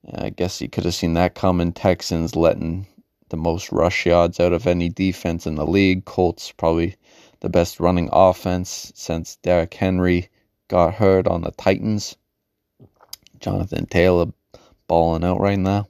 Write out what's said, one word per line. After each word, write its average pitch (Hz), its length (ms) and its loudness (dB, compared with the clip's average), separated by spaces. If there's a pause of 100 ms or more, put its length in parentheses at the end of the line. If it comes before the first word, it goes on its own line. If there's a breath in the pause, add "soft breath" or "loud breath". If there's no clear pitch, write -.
(140)
I - 160 -6
guess - 300 -6
you - 80 -8
could - 180 -6
have 87 100 -2
seen 85 180 -2
that 87 220 0
coming. 87 360 0
Texans 82 640 -2
letting 82 520 0 (420)
the 82 80 -8
most 82 340 -4
rush - 340 0
yards 85 340 2
out 87 140 2
of 85 140 -2
any 87 220 0
defense 90 560 -4
in 80 100 -4
the 76 120 -2
league. 92 360 2
Colts - 480 -2
probably 82 440 0 (440 soft breath)
the - 100 -6
best 87 300 0
running 87 320 2
offense 90 840 2
since - 420 -8
Derrick 87 360 0
Henry 90 560 0 (380)
got 87 280 2
hurt 95 320 2
on 87 160 -2
the - 80 -6
Titans. 104 680 -2 (1200)
Jonathan 95 460 -4
Taylor 87 400 4 (640 loud breath)
balling 82 360 2
out 90 160 0
right 101 200 0
now. 101 300 0